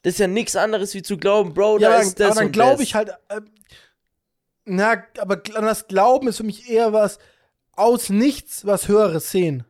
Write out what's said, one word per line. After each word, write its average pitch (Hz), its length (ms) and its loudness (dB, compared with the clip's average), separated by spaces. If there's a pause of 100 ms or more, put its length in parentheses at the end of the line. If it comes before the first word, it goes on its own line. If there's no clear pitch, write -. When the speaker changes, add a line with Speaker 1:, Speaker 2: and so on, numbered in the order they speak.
Speaker 1:
Das 180 100 -2
ist - 40 -8
ja 196 80 2
nichts 220 300 -4
anderes, 202 380 -2
wie 190 60 -10
zu 196 140 -6
glauben, 190 380 0
Bro, 208 260 2
Speaker 2:
Ja, 208 80 4
Speaker 1:
da - 80 6
Speaker 2:
aber 220 80 4
Speaker 1:
ist 190 160 -4
Speaker 2:
dann, 202 80 4
Speaker 1:
das 208 40 2
Speaker 2:
aber 220 100 0
dann 208 60 2
Speaker 1:
und - 40 -4
Speaker 2:
glaub 233 220 4
Speaker 1:
das. 294 80 0
Speaker 2:
ich - 120 -4
halt, 214 140 -2 (220)
äh, 208 100 -10 (1300)
na, 208 360 0 (160)
aber 202 200 -4
gl-, 214 180 -16
an 220 80 -2
das 214 240 -2
Glauben 247 400 2
ist 220 80 -4
für 220 80 -10
mich 214 260 -10
eher 226 220 2
was 214 280 0 (520)
aus 233 380 0
nichts, 240 560 -2
was 202 240 -2
Höheres 202 420 2
sehen. 156 380 -2